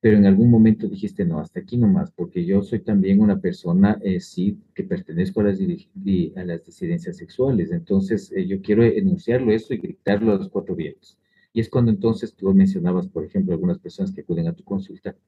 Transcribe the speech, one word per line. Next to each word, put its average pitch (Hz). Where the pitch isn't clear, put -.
pero 107
en 101
algún 101
momento 110
dijiste, 98
"No, 82
hasta -
aquí 104
nomás, 104
porque 87
yo 98
soy 101
también 98
una 101
persona, 95
eh, 92
sí, 98
que 95
pertenezco 92
a 104
las 98
diri-, 90
di-, 101
a 185
las 165
disidencias -
sexuales, 120
entonces, 95
eh, 95
yo 95
quiero 107
enunciarlo 107
eso 110
y 110
gritarlo 104
a 98
los 95
cuatro 95
vientos". -
Y 113
es 113
cuando 120
entonces 107
tú 98
mencionabas, 92
por 78
ejemplo, 92
algunas 85
personas 95
que -
acuden 82
a 85
tu -
consulta -